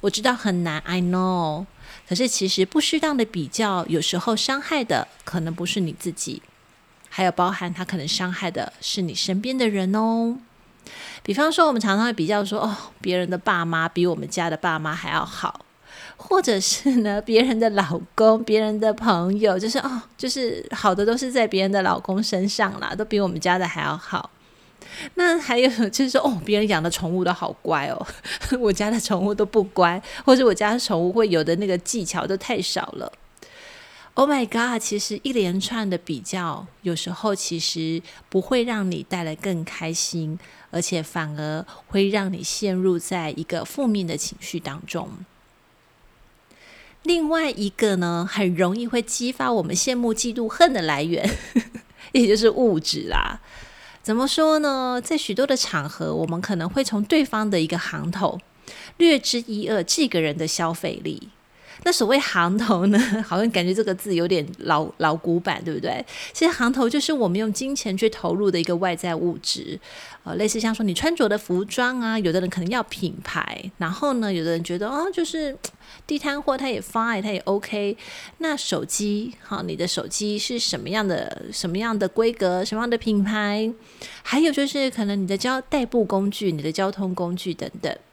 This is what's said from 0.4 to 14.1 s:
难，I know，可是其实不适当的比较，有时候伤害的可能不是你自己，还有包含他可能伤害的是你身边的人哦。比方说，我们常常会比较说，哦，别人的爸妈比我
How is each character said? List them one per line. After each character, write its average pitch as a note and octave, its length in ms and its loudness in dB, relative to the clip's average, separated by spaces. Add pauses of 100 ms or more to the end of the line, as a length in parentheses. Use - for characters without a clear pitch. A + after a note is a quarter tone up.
难， D#3 180 -2
I F3+ 200 -2
know， F3+ 640 0 (420)
可 - 80 -2
是 A#3+ 140 0
其 - 180 -2
实 - 200 2
不 D#4 120 0
适 D4+ 220 2
当 D4+ 160 0
的 A#3 80 4
比 F3 240 -6
较， G3 400 0
有 D#3+ 140 2
时 - 160 0
候 G#3+ 180 0
伤 C4+ 240 -2
害 D4 240 -2
的 D3+ 240 0 (160)
可 F3+ 160 -4
能 E3 120 -4
不 E3+ 120 -6
是 F#3 160 -2
你 E3 120 0
自 - 200 -6
己， - 300 -8 (680)
还 - 160 -2
有 F3 80 4
包 F3+ 180 2
含 F3+ 220 -4
他 F3+ 140 -6
可 F#3+ 100 -4
能 D3 100 -4
伤 F3+ 240 -2
害 F3 200 -4
的 - 320 -6
是 - 180 -4
你 F3 140 -2
身 F#3+ 260 -2
边 B3+ 160 -4
的 B3 120 2
人 G3 280 0
哦。 A#3 400 2 (840)
比 G3+ 120 -2
方 D4+ 180 2
说， E4 140 6
我 D4+ 60 4
们 A#3 60 2
常 G3+ 200 2
常 A3+ 80 4
会 A#3+ 80 0
比 E3 120 0
较 G#3 160 2
说， G3+ 180 -2
哦， G#3+ 140 0 (280)
别 F3+ 160 0
人 F3+ 100 0
的 F3+ 80 -2
爸 F3+ 260 0
妈 E3 240 0
比 F3 200 2
我 F3 80 2